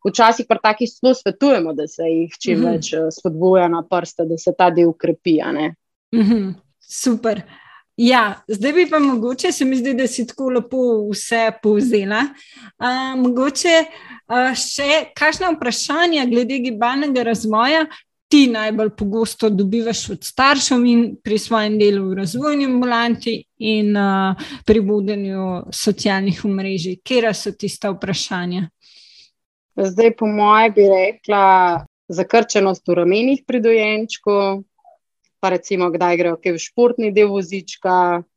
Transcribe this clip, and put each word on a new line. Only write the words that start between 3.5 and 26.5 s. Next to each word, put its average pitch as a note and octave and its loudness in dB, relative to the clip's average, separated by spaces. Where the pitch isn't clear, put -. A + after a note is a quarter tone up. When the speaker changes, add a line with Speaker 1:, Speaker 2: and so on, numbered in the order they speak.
Speaker 1:
na E3+ 0
prste, E3+ -4
da E3 -4
se E3 -2
ta F3+ 4
del E3+ 2
krepi, D#3+ -2
a - -6
ne. D3+ -4
Speaker 2:
Mhm. G#3+ 2
Super. A3 -4
Ja, A#3+ 4
zdaj A3 -4
bi F4 4
pa D#4 0
mogoče, B3+ 0
se C#4 -2
mi C4 0
zdi, C4 -2
da B3+ -2
si A#3+ -4
tako C4 -6
lepo B3 -2
vse A3 -2
povzela. G#3+ 0
A, B3 -4
mogoče, C#4 0
a, B3+ 0
še C#4 -6
kakšna D#4 0
vprašanja D4+ -2
glede B3 0
gibalnega B3 -2
razvoja A#3 0
ti C#4+ 8
najbolj A3 -2
pogosto A3 -2
dobivaš G#3 -2
od G3+ -10
staršev C4 0
in A#3 2
pri G#3+ -4
svojem G#3+ -2
delu G3+ 2
v F#3 -4
razvojni C4 -2
ambulanti A#3+ -2
in, G#3+ 0
a, F#3+ 0
pri A3 2
vodenju G3+ -4
socialnih F#3+ -2
omrežij? F#3+ -4